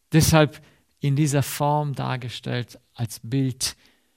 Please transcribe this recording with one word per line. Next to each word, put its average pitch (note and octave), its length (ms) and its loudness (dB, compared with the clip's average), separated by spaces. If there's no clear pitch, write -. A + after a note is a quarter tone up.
Deshalb D#3 500 4
in C#3 160 0
dieser C#3+ 260 2
Form D3 520 -2
dargestellt B2+ 840 -8
als - 280 -8
Bild. C3 540 -4